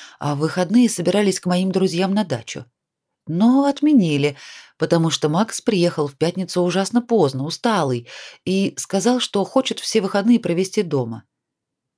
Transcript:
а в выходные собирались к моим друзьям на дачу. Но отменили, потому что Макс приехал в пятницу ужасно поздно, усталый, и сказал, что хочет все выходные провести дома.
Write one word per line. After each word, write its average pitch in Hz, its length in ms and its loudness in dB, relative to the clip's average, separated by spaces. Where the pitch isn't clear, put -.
а 147 140 -2
в 139 40 -6
выходные 180 500 2
собирались 190 520 0
к - 60 -8
моим 185 260 0
друзьям 190 420 0
на 208 100 2
дачу. 135 420 -8
Но 226 380 4
отменили, 180 720 2
потому 165 320 2
что 151 180 0
Макс 180 320 -2
приехал 175 460 0
в 139 100 -10
пятницу 175 460 -2
ужасно 190 400 0
поздно, 143 420 0
усталый, 151 640 -2
и 190 320 0
сказал, 233 420 0
что 202 260 -2
хочет 262 360 -2
все - 200 -2
выходные 202 380 2
провести 190 460 -2
дома. 123 400 -4